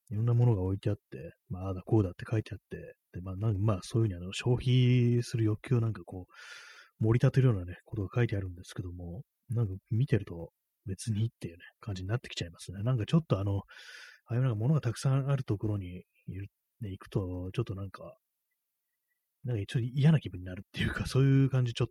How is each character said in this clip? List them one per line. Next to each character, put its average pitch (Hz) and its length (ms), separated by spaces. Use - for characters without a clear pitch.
い 104 40
ろ 107 60
ん 117 40
な 120 80
も 120 120
の 117 100
が 92 60
置 95 140
い 98 40
て - 100
あ 101 40
っ - 20
て、 - 380
ま 92 120
あ、 95 60
あ - 20
あ 95 40
だ 92 100
こ 110 160
う 104 40
だ 90 60
っ 90 40
て - 160
書 113 80
い 107 60
て - 100
あ - 20
っ - 20
て、 82 260
で、 90 80
ま 92 100
あ、 92 40
な 110 160
ん-、 98 60
ま 104 180
あ、 92 60
そ - 180
う 113 60
い - 20
う - 20
ふ - 60
う 85 40
に 87 40
あ - 20
の、 95 80
消 123 240
費 123 680
す - 140
る 113 80
欲 107 240
求 127 80
を 117 40
な 113 60
ん 107 60
か 92 120
こ 92 240
う、 - 720
盛 113 160
り - 60
立 131 100
て 135 60
る 131 60
よ 120 60
う - 40
な 87 80
ね、 87 200
こ - 100
と 104 80
が 92 100
書 120 100
い 113 40
て 107 100
あ - 20
る 92 100
ん 87 60
で 90 80
す - 100
け - 100
ど 90 80
も、 87 300
な 117 140
ん 104 40
か 95 60
見 117 160
て 113 100
る 98 80
と 85 260
別 92 260
に 107 140
っ - 40
て - 80
い - 60
う - 40
ね、 - 20
感 101 160
じ 92 80
に 92 40
な 110 100
っ - 20
て - 100
き - 60
ち - 80
ゃ 85 40
い 82 40
ま - 80
す - 120
ね。 98 120
な 127 100
ん 127 40
か 104 80
ち - 100
ょ - 40
っ - 80
と 95 120
あ 98 40
の、 101 180
あ 117 60
あ - 20
い - 40
う - 20
な 135 60
ん 123 40
か 110 40
物 117 180
が 147 80
た 117 100
く - 60
さ 139 120
ん 135 200
あ 139 60
る 127 80
と 104 140
こ 110 100
ろ 104 100
に 90 260
い - 60
る、 98 140
ね、 104 80
行 92 100
く - 100
と、 90 440
ち - 60
ょ - 20
っ 117 40
と 98 100
な 95 80
ん 95 60
か、 - 280
な 123 100
ん 107 60
か 98 80
ち - 100
ょ - 20
っ - 20
と 120 120
嫌 147 180
な 151 80
気 - 100
分 92 100
に 90 60
な 92 100
る - 100
っ - 60
て - 100
い - 60
う - 40
か、 - 140
そ 131 160
う - 20
い 135 220
う 127 40
感 127 160
じ 117 80
ち - 80
ょ 120 40
っ - 60